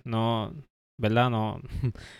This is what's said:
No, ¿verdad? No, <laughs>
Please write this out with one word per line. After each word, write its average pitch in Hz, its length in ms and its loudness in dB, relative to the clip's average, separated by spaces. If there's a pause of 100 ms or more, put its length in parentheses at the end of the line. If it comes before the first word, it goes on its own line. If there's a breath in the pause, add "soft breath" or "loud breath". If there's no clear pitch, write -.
No, 113 480 0 (480)
¿verdad? 120 300 4
No, 110 320 0
<laughs> - 380 -4 (200 loud breath)